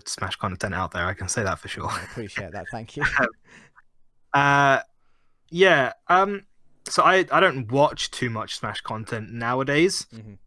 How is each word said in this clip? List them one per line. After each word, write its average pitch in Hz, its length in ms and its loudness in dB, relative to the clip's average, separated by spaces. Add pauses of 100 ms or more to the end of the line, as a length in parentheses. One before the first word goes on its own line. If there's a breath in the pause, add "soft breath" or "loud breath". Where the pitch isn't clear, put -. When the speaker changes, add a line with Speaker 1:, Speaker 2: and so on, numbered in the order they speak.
Speaker 1:
Smash - 300 -6
content 92 400 -6
out 90 160 -4
there. 87 160 -4
I 92 80 -4
can 92 140 -8
say 123 140 -2
that 92 140 -2
for - 120 -18
sure. - 200 -8
Speaker 2:
I - 140 -6
appreciate 101 480 -10
that. 90 180 -12
Thank 113 280 -12
you. 143 120 -4
Speaker 1:
<laughs> 139 100 0
Um, 123 80 2 (1080 soft breath)
uh, 139 460 4 (720)
yeah. 165 420 4 (160)
Um, 196 380 2 (420)
so - 160 2
I, 180 280 6
I 147 80 4
don't 135 320 2
watch 143 400 2
too 123 180 -4
much 110 280 -6
Smash 107 240 -8
content 110 500 -8
nowadays. 131 800 0
Speaker 2:
Mm-hmm. 110 200 -18 (140)